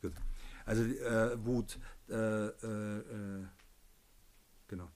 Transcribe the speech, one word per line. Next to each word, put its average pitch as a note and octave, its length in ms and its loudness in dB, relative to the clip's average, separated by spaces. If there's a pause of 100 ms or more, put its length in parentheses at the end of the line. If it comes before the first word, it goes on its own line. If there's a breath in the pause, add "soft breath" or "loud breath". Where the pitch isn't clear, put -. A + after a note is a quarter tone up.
Gut. F2+ 120 -2 (520 loud breath)
Also, A2 180 4
äh, A2+ 640 2
Wut, A#2+ 320 2 (300 loud breath)
äh, - 60 -4
äh, G#2+ 880 0
äh, G2+ 460 -4 (1200)
genau. F2+ 260 -6